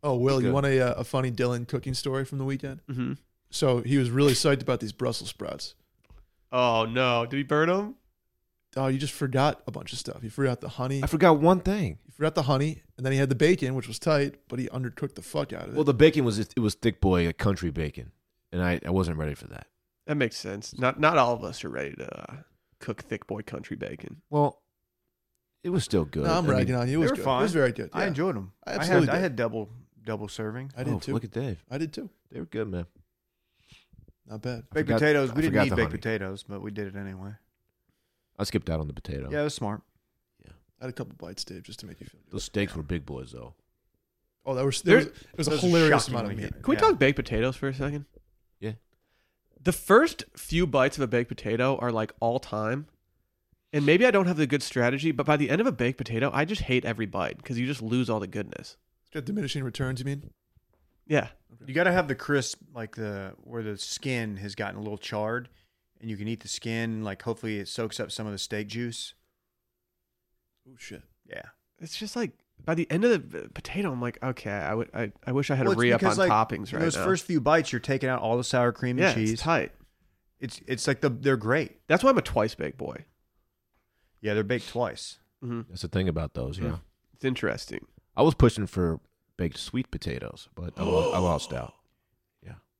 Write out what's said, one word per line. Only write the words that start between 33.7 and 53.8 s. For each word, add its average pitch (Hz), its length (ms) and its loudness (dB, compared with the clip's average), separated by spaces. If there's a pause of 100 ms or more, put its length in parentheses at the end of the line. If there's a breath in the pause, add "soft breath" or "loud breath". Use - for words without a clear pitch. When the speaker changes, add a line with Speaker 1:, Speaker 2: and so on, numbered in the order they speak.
Speaker 1:
Not 110 160 -12
bad. 123 160 -6 (120)
Speaker 2:
I - 40 -8
Speaker 4:
Baked 156 120 0
Speaker 2:
forgot, 113 120 2
Speaker 4:
potatoes. 143 320 4
Speaker 2:
I - 20 -10
Speaker 4:
We 143 80 0
didn't 156 120 2
Speaker 2:
forgot 104 120 4
Speaker 4:
eat - 60 2
Speaker 2:
the - 40 0
Speaker 4:
baked 113 140 2
Speaker 2:
honey. 101 80 -6
Speaker 4:
potatoes, 98 500 -6
but 101 140 -10
we 104 100 -8
did 101 160 -8
it 95 80 -12
anyway. 98 360 -10 (1080)
Speaker 2:
I 98 60 -2
skipped - 260 -2
out 80 100 0
on 78 80 -4
the 71 60 -8
potato. 69 380 -8
Speaker 4:
Yeah, 147 100 -2
it - 40 0
was 147 100 -2
smart. 107 260 -6 (640)
Speaker 2:
Yeah. - 60 -20 (280)
Speaker 1:
I 127 60 -14
had 127 40 -8
a 127 40 -12
couple - 240 -10
bites, 87 260 -12
Dave, 92 200 -12
just - 160 -18
to 107 60 -16
make 82 140 -16
you - 80 -18
feel - 160 -20
good. - 100 -20
Speaker 2:
Those 101 120 -6
steaks 101 300 -2
were 80 80 -6
big 76 220 -4
boys, 65 260 -10
though. 62 240 -18 (880)
Speaker 1:
Oh, 139 100 -2
that 127 80 0
was, 139 180 0
there 208 220 8
Speaker 3:
There - 80 -6
Speaker 1:
was, - 100 -20
it - 160 -18
was 160 100 0
a - 40 0
Speaker 4:
Those 151 120 0
are 180 40 4
Speaker 1:
hilarious 156 380 6
Speaker 4:
shockingly 123 140 -4
Speaker 1:
amount 107 120 -4
of 95 60 -6
meat. - 160 -8
Speaker 4:
good. - 100 -14
Speaker 3:
Can 262 80 2
we 320 60 4
Speaker 4:
Yeah. - 40 2
Speaker 3:
talk 440 180 6
baked 135 180 6
potatoes 123 400 0
for 139 100 -4
a 135 60 -2
second? 143 320 -4 (540)
Speaker 2:
Yeah. 107 140 -6 (880)
Speaker 3:
The 170 120 2
first 269 500 6 (140)
few 170 300 0
bites 131 300 2
of 143 60 -2
a 123 40 0
baked 120 200 2
potato 120 500 0
are, 120 140 -2
like, 110 300 -2
all 117 180 2
time. 110 480 -4 (840)
And 147 120 2